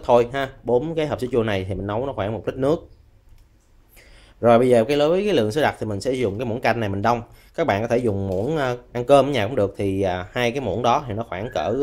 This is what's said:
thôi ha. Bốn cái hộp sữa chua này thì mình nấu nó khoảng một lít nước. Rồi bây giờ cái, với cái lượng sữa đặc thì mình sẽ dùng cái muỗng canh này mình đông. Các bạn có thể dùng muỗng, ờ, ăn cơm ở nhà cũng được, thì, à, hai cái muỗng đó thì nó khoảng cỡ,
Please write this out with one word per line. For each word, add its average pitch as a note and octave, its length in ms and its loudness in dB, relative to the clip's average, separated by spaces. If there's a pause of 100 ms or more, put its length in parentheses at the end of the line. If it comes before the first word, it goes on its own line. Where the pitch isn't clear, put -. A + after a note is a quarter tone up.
thôi A#2+ 280 4
ha. C3+ 160 -4 (140)
Bốn B2+ 320 0
cái D#3 120 0
hộp B2 140 -4
sữa - 120 -2
chua A#2 100 2
này G2 260 -2
thì G2+ 60 -6
mình F#2+ 120 -6
nấu A2+ 200 -4
nó C3+ 60 -6
khoảng G#2+ 200 -4
một G#2+ 140 -8
lít - 100 -4
nước. C#3+ 320 -2 (1500)
Rồi A#2 180 6
bây B2+ 100 4
giờ A#2 160 6
cái, C#3+ 120 0
với E3 280 2
cái G3+ 100 0
lượng G#2+ 180 2
sữa D3 100 0
đặc A#2 180 0
thì A#2+ 60 -6
mình G2+ 140 -4
sẽ B2+ 120 -2
dùng A2 260 -2
cái B2+ 80 -6
muỗng A#2 140 -4
canh A#2 200 0
này G#2+ 80 -2
mình G2 140 -4
đông. A#2 200 2 (320)
Các E3 120 -2
bạn G#2 160 0
có A#2 60 -4
thể A#2+ 100 2
dùng G2 300 -2
muỗng, G#2+ 280 -2
ờ, B2+ 200 -2 (160)
ăn A#2+ 120 -6
cơm C#3 220 6
ở D3 40 -2
nhà A2 160 0
cũng C3 100 -6
được, G2 220 0
thì, G2 240 -2
à, F2+ 300 -2
hai A#2+ 180 0
cái C#3 100 -4
muỗng A2 220 -2
đó C3 260 2
thì G2+ 60 -8
nó A2+ 140 -6
khoảng G2+ 260 -8
cỡ, F2 280 -2